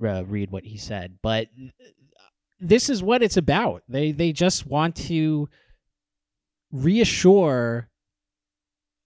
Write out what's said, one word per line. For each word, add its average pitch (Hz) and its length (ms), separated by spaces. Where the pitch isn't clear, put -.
uh, 95 220
read 98 260
what 95 140
he 107 140
said, 92 440
but 110 260
this 190 300
is 220 140
what 240 200
it's 202 140
about. 156 520
They, 147 240
they 165 200
just 175 340
want 151 300
to 156 520
reassure 147 1160